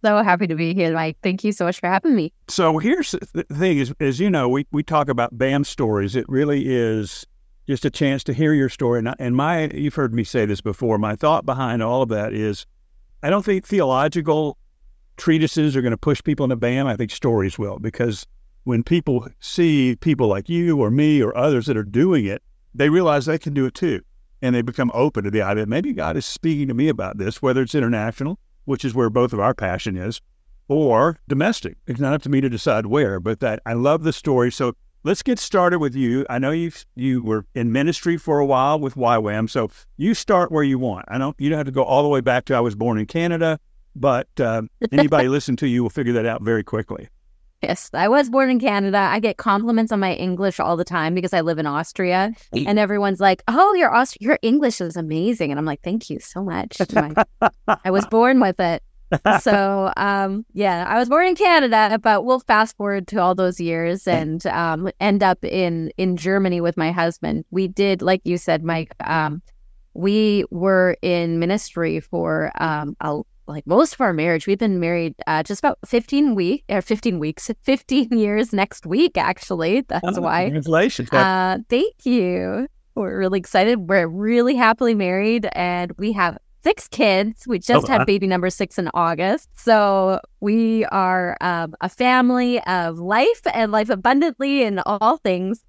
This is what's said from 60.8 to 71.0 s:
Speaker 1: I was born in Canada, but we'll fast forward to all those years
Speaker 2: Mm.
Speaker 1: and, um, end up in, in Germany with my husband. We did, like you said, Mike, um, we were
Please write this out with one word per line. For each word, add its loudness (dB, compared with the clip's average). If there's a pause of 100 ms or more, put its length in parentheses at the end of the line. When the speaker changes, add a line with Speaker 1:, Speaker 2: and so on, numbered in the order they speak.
Speaker 1:
I 0
was 0
born 4
in 2
Canada, 4
but 4
we'll 2
fast 2
forward -4
to -4
all 4
those 0
years -2
Speaker 2:
Mm. 2
Speaker 1:
and, -2
um, -2 (100)
end 2
up 2
in, -2
in 0
Germany 0
with 0
my 0
husband. -2
We -2
did, 0
like 2
you 0
said, -2
Mike, -4
um, -2 (540)
we 2
were 2